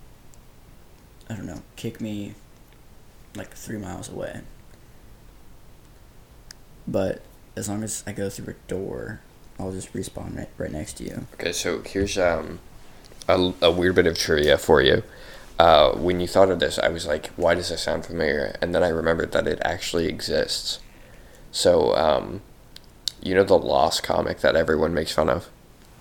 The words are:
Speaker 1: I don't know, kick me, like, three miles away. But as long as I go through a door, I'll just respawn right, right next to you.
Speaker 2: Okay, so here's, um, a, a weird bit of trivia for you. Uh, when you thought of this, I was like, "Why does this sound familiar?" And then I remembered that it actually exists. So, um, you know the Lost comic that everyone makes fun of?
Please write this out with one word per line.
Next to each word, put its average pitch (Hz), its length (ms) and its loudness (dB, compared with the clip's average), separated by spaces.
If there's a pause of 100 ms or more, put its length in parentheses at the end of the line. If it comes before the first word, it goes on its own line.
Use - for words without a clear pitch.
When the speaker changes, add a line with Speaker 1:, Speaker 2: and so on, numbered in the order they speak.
(1300)
Speaker 1:
I 113 60 -10
don't 98 120 -10
know, - 160 -12 (140)
kick - 240 -10
me, 104 340 -8 (1000)
like, - 200 -16
three - 240 -10
miles 92 300 -10
away. - 340 -10 (2500)
But - 360 -2 (340)
as 107 120 -8
long 104 140 -6
as 107 240 -8
I 104 60 -8
go 101 160 -6
through - 260 -12
a - 20 -20 (120)
door, 95 520 -8 (380)
I'll 95 140 -8
just - 200 -12
respawn - 440 -10
right, - 120 -10 (100)
right - 140 -8
next - 220 -8
to - 100 -14
you. - 300 -10
Speaker 2:
Okay, - 180 -6
so - 300 -4
here's, 101 360 -4
um, 85 420 0 (680)
a, 92 240 4 (100)
a 85 80 6
weird 90 240 2
bit 90 120 6
of 80 120 0
trivia 73 400 4
for 76 220 6
you. 65 220 4 (560)
Uh, 80 340 8
when 90 280 0
you 90 60 -2
thought 95 240 6
of 87 80 0
this, 76 200 0
I 64 100 2
was 82 180 -6
like, 78 200 -4 (100)
"Why 85 180 2
does 87 140 -4
this 82 140 -6
sound 82 240 -4
familiar?" 73 560 -2
And 87 120 0
then 82 80 2
I 90 60 4
remembered 82 440 0
that 82 140 0
it 78 160 -2
actually 85 440 -2
exists. - 720 -4 (760)
So, 80 420 4
um, 69 460 0 (800)
you 92 140 -2
know 98 100 6
the 92 140 6
Lost 71 440 2
comic 85 380 -2
that 67 160 4
everyone 80 380 2
makes 80 180 -2
fun 80 160 2
of? - 220 -2 (500)